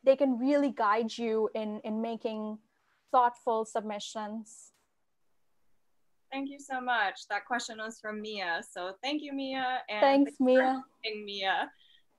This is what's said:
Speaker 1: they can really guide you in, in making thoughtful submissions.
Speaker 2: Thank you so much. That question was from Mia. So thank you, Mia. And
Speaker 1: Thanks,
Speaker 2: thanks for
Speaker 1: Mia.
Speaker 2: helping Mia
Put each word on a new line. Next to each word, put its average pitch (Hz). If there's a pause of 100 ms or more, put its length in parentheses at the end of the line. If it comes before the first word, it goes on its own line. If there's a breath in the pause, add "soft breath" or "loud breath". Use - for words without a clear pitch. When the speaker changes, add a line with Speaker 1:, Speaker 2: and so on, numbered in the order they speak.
Speaker 1:
they 269
can 262
really 285
guide 220
you 220
in, 214
in 220
making 220 (540)
thoughtful 240
submissions. 214 (1600)
Speaker 2:
Thank 277
you 277
so 269
much. 233
That 202
question 233
was 220
from 214
Mia. 190
So 185
thank 294
you, 285
Mia. 262
And 208
Speaker 1:
Thanks, 277
Speaker 2:
thanks -
for 262
Speaker 1:
Mia. 262 (220)
Speaker 2:
helping 214
Mia 202 (480 soft breath)